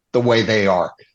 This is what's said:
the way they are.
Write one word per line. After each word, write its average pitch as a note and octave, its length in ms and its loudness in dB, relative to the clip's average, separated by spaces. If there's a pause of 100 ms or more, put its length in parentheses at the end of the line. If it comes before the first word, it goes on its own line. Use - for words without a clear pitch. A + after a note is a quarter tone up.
(120)
the B2 100 0
way A#2 200 2
they G#2 260 0
are. F2+ 240 0 (240)